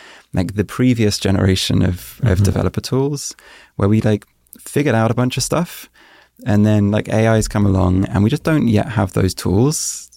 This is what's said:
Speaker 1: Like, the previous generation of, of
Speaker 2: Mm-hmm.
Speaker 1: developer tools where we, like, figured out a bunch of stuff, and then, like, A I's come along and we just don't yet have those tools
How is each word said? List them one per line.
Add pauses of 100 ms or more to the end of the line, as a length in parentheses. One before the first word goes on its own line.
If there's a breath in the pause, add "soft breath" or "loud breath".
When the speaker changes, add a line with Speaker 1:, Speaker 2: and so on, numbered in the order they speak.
(340 loud breath)
Speaker 1:
Like,
the
previous
generation
of,
of
Speaker 2:
Mm-hmm.
Speaker 1:
developer
tools (400 loud breath)
where
we,
like, (340)
figured
out
a
bunch
of
stuff, (560 soft breath)
and
then,
like,
A
I's
come
along
and
we
just
don't
yet
have
those
tools